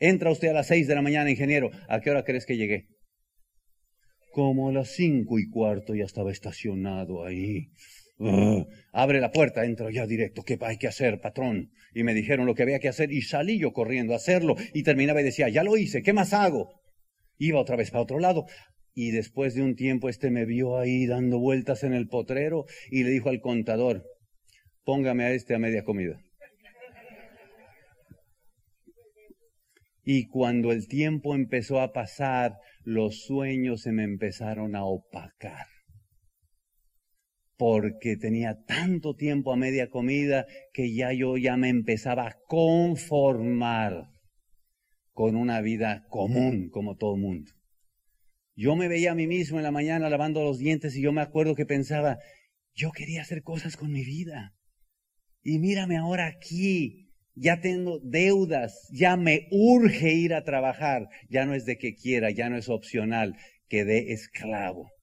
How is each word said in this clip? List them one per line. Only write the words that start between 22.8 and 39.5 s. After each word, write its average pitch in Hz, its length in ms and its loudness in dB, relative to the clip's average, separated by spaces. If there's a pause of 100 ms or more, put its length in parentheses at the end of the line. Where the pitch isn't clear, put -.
y 131 140 2
le 123 60 2
dijo 135 180 0
al 127 120 0
contador, 113 640 0 (800)
"Póngame 131 400 0
a 123 80 2
este 123 220 -2
a 113 40 0
media 113 260 0
comida". 92 360 -4 (3750)
Y 135 220 0
cuando 120 460 0
el 110 160 -4
tiempo 147 460 -2
empezó 131 460 -2
a 131 120 -2
pasar, 123 680 -2 (240)
los 110 400 -2
sueños 131 600 -2
se 117 100 -4
me 110 100 0
empezaron 107 720 -6
a 98 100 -4
opacar. - 840 -10 (1900)
Porque 110 600 0
tenía 113 500 -4
tanto 160 480 -2
tiempo 143 380 -2